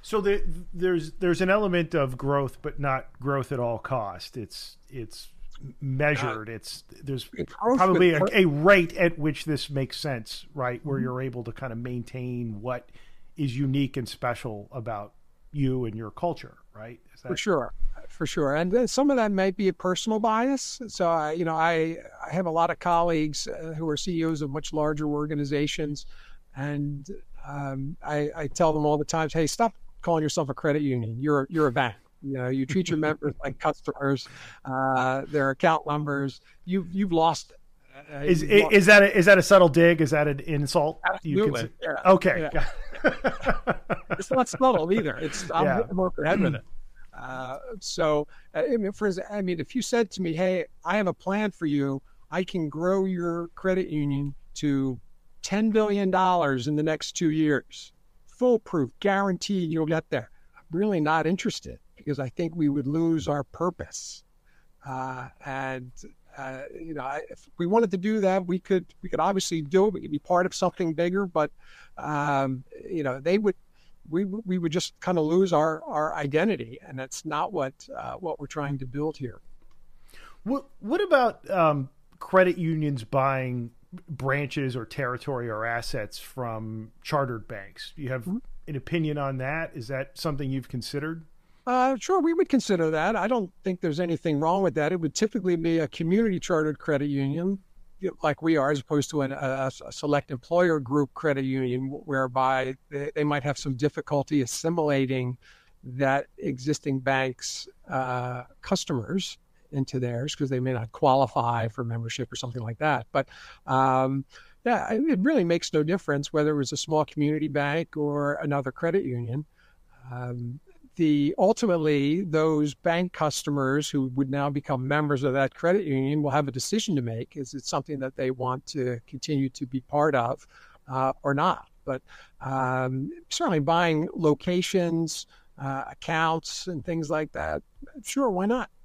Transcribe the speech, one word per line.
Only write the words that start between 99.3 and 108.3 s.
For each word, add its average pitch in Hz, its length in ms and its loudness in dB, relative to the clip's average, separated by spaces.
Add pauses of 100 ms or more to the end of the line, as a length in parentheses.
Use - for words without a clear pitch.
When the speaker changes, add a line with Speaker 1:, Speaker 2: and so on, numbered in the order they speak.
Speaker 2:
a, 135 400 -4 (140)
a 117 60 -12
select 147 380 -2
employer 165 520 2
group 135 320 0
credit 135 320 0
union, 131 400 -2
w-, 139 180 -8
whereby 131 720 0 (140)
they, 143 260 -6
they 151 80 0
might 143 200 0
have 143 140 -2
some 135 180 -4
difficulty 143 640 0
assimilating 135 960 0 (480)
that 135 400 0 (120)
existing 135 600 -2
bank's, 131 680 -2 (240)
uh, 127 540 -4 (180)